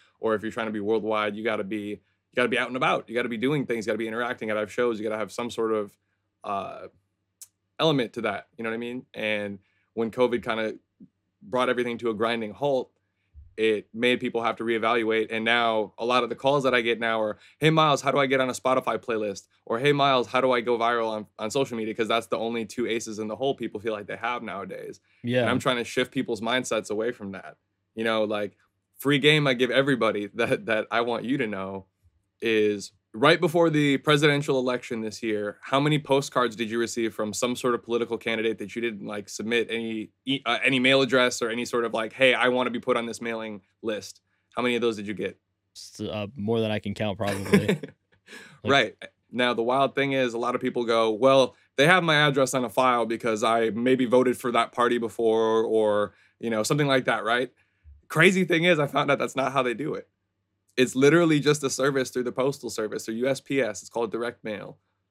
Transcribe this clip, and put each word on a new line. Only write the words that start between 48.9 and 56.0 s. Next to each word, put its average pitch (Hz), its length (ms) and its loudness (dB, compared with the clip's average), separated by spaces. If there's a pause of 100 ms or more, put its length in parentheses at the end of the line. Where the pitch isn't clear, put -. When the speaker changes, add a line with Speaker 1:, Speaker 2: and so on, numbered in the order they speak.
Speaker 1:
Now, 123 240 0
the 117 80 0
wild 127 320 2
thing 139 160 0
is 127 240 0
a - 20 -6
lot 120 160 0
of 123 80 -4
people 123 240 -2
go, 113 240 2
"Well, 127 460 4 (200)
they 139 120 6
have 180 160 6
my 151 240 4
address 135 260 2
on 127 120 0
a 113 40 -6
file 123 380 4
because 113 360 -2
I 113 280 2
maybe 123 340 2
voted 123 320 4
for 123 140 -4
that 117 220 0
party 120 260 2
before," 113 640 2
or, 107 500 2 (260)